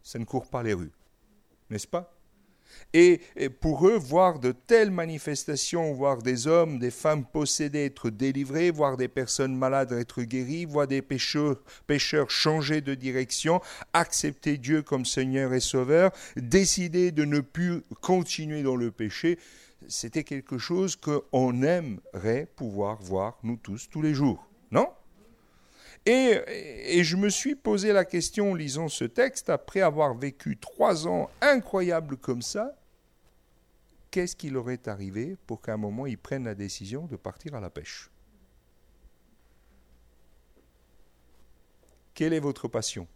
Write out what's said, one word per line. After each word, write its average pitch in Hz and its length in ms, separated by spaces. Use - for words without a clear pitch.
Ça - 160
ne 117 60
court - 240
pas 120 160
les 107 100
rues, 85 160
n'est-ce 107 160
pas ? 175 260
Et, 170 280
et 139 120
pour 151 380
eux, 226 100
voir 160 440
de 127 100
telles 220 400
manifestations, 160 1000
voir 135 280
des 123 280
hommes, 160 320
des 123 100
femmes 151 340
possédés 147 600
être 135 260
délivrés, 135 600
voir 143 240
des 123 120
personnes 131 480
malades 131 360
être 120 300
guéries, 127 420
voir 147 240
des 135 120
pécheurs, 139 640
pécheurs 147 420
changer 156 520
de 139 160
direction, 131 640
accepter 151 680
Dieu 143 240
comme 131 220
Seigneur 131 500
et 127 60
Sauveur, 151 500
décider 175 760
de 151 120
ne 147 140
plus 170 440
continuer 160 640
dans 127 120
le 120 140
péché, 165 480
c'était 139 380
quelque 135 340
chose 180 380
qu'on 127 680
aimerait 131 840
pouvoir 104 440
voir, 95 440
nous 117 120
tous, 104 320
tous 156 140
les 151 100
jours, 135 320
non ? 220 180
Et, 240 360
et 175 60
je 165 120
me 202 120
suis 277 260
posé 208 380
la 190 120
question 190 480
en - 20
lisant 156 340
ce - 160
texte, 247 460
après 175 300
avoir 151 340
vécu 135 420
trois - 500
ans 175 240
incroyables 180 760
comme 123 260
ça, 240 340
qu'est-ce 180 240
qui 151 160
leur 123 180
est 123 200
arrivé 104 480
pour 113 160
qu'à 110 120
un - 20
moment 107 300
ils 117 120
prennent 131 260
la 107 120
décision 101 500
de 131 80
partir 143 400
à 113 60
la 90 100
pêche ? - 400
Quelle 160 180
est 160 80
votre 139 260
passion ? 110 500